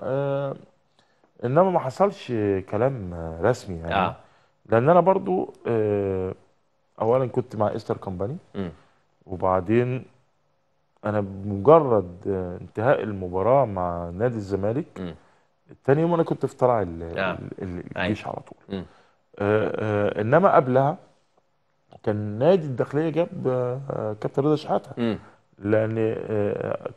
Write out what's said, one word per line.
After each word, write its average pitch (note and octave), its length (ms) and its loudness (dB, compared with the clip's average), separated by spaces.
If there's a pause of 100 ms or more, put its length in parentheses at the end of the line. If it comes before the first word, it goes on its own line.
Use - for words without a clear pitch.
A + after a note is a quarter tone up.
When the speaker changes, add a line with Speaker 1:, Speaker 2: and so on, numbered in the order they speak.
Speaker 1:
آه، C#3 520 -4 (880)
إنما D#3+ 260 4
ما F3 80 2
حصلش D3+ 540 -2 (380)
كلام G#2+ 440 -2 (280)
رسمي G#2 340 0
يعني. E2 180 -4
Speaker 2:
آه. F#2 220 2 (500)
Speaker 1:
لأن A#2 220 4
أنا F3 120 8
برضو، F#3+ 540 0 (120)
آه، G2+ 680 0 (640)
أولا B2 260 2
كنت A#2 300 -4
مع G#2+ 140 2
إيستر - 260 -4
كومباني، F#2+ 400 -6 (180)
Speaker 2:
مم. F#2+ 160 -6 (560)
Speaker 1:
وبعدين F#2+ 800 0 (1000)
أنا G#2 160 0
بمجرد، G2+ 960 4 (120)
آه، F#2 320 -4
انتهاء G#2+ 420 0
المباراة G2+ 600 0
مع F2 500 -4
نادي A#2 220 -2
الزمالك، G2+ 640 -4
Speaker 2:
مم. F2 140 -8 (720)
Speaker 1:
تاني C#3 160 4
يوم E3+ 140 2
أنا E3 80 2
كنت D#3 240 -2
في - 100 -6
طلع B2 260 4
ال-، E2 360 -6
Speaker 2:
آه. F#2 140 -2
Speaker 1:
ال-، E2+ 60 -8 (240)
ال-، F2+ 200 -8 (140)
Speaker 2:
أيوة. F#2 100 -2
Speaker 1:
الجيش G#2 200 -2
على - 100 -8
طول. - 420 -12
Speaker 2:
مم. E2+ 60 -10 (540)
Speaker 1:
آه، G#2 380 2
آه، G#2 440 0
إنما D3 360 4
قبلها C3+ 400 2 (1080)
كان G#2+ 140 -2
نادي B2 500 2
الداخلية C#3 440 -2
جاب، E3 180 0 (180)
آه، B2 760 -4
كابتن C#3+ 220 -2
رضا D3+ 140 4
شحاتة. - 400 -4
Speaker 2:
مم. A#2 220 -2 (400)
Speaker 1:
لأن، A2 400 2
آه، G#2 1000 -2